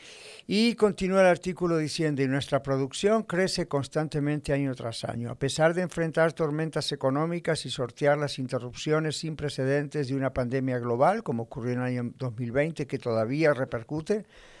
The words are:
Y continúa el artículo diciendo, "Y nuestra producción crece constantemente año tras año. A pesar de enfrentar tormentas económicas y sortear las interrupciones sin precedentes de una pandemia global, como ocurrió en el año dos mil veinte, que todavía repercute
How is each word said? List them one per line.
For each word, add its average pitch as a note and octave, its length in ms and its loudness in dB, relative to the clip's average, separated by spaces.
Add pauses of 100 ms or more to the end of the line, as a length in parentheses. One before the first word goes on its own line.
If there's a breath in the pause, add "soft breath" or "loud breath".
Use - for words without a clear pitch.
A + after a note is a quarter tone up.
(460 loud breath)
Y A3 300 2
continúa G3 460 4
el F#3 40 8
artículo F3 500 2
diciendo, D3+ 460 0
"Y C3+ 60 2
nuestra C3+ 340 0
producción C#3 640 0
crece F3+ 420 0
constantemente D3 880 -2
año C#3 240 0
tras A#2 280 -6
año. A#2 260 -4
A A#2+ 80 -8
pesar D#3 360 2
de F3+ 80 0
enfrentar E3 500 0
tormentas D#3 600 -2
económicas D#3 720 -2
y C3 40 -8
sortear C#3+ 460 0
las D3 220 -4
interrupciones C3+ 800 -2
sin D#3+ 160 -6
precedentes C#3 760 -2
de C3 60 -2
una C3+ 180 0
pandemia C3 460 0
global, B2+ 460 2
como A#2 180 -2
ocurrió A#2+ 300 -6
en B2 80 -2
el B2 40 -2
año B2 320 -2
dos A#2+ 220 -6
mil A#2+ 140 -6
veinte, D3 340 -2
que C3+ 140 -6
todavía B2 520 2
repercute C#3+ 720 -4 (360 loud breath)